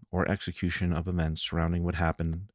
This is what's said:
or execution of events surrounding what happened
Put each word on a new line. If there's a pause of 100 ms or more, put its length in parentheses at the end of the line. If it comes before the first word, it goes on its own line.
(100)
or
execution
of
events
surrounding
what
happened